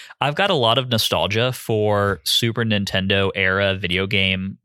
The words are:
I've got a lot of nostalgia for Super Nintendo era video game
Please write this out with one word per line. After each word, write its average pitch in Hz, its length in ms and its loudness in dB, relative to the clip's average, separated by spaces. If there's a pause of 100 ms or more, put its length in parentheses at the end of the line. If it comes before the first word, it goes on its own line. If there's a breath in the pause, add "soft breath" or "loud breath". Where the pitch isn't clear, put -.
(220 loud breath)
I've 143 140 0
got 196 160 0
a - 20 0
lot 117 240 2
of 127 120 -2
nostalgia 110 640 0
for 104 720 0
Super 117 400 0
Nintendo 98 720 0
era 98 400 2
video 95 320 -2
game 95 600 0